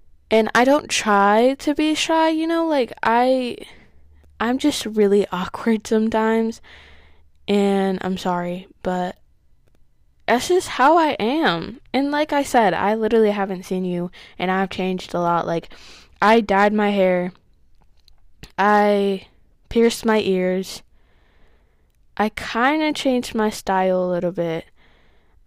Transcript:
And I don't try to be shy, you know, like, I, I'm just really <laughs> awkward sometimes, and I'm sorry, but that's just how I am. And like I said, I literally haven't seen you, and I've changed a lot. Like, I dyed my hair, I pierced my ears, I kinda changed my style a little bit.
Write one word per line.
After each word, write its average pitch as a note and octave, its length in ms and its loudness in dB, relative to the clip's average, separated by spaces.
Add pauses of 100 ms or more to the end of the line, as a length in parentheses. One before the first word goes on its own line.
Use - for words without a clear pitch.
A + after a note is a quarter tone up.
(320)
And A3 220 2
I A#3 100 4
don't C#4 260 2
try G#3+ 680 2
to D4 140 -2
be D#4 220 0
shy, D#4+ 340 0
you D#4+ 180 -2
know, E4 200 -2
like, C#4 340 -2
I, B3 560 0 (840)
I'm A#3+ 180 -2
just C#4+ 280 -2
really G#3 420 2
<laughs> - 40 -16
awkward G#3+ 560 -4
sometimes, A3 720 0 (880)
and G3 540 0
I'm F#3 160 -6
sorry, F3+ 500 -6 (160)
but F3+ 340 -4 (1120)
that's A#3+ 200 0
just F4+ 200 0
how D4 300 4
I D#4 220 2
am. A#3 640 -2 (120)
And C#4 180 0
like D4 200 -2
I C#4+ 120 2
said, A3+ 300 2
I G3+ 200 0
literally A3 380 2
haven't F#3+ 340 -4
seen F#3 200 -4
you, F3 260 -4 (260)
and F#3 140 -2
I've F#3+ 180 -2
changed F#3 440 -6
a F3+ 60 -2
lot. E3+ 280 0
Like, E3 220 -4 (520)
I A3 200 6
dyed G#3 320 2
my G#3 180 0
hair, F3+ 420 0 (1200)
I G3+ 680 2 (440)
pierced A#3 360 2
my A3 140 2
ears, F#3 640 -2 (1400)
I G#3+ 100 0
kinda D4+ 640 -2
changed B3+ 400 -2
my G#3+ 160 0
style F#3+ 540 0
a F3+ 80 -2
little F3 220 -4
bit. E3+ 320 -6 (800)